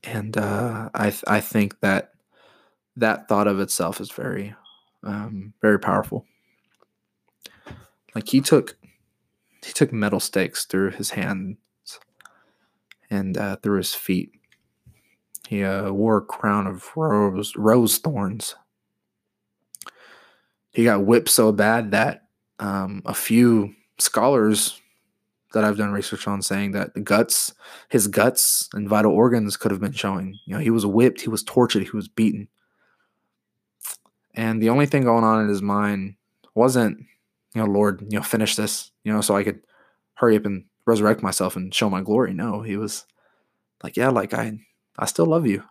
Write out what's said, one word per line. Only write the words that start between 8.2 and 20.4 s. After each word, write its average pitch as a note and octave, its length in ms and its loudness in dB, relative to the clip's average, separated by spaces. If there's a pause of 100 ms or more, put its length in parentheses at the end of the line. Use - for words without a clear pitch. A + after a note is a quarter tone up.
he C#3 120 4
took, - 380 2 (880)
he - 80 -16
took - 200 0
metal G#2 260 -2
stakes - 460 -4
through F#2+ 260 -2
his - 200 -8
hands - 460 -6 (1500)
and, G2 280 -4
uh, G2 180 -4
through G2+ 200 0
his F2+ 180 -2
feet. - 380 -4 (1160)
He, G2+ 140 -4
uh, G2 300 -2
wore G#2+ 240 2
a G2 80 0
crown G2+ 420 -2
of F#2+ 300 -10
rose, G#2 600 0
rose A2 420 4
thorns. G2+ 580 -6 (2250)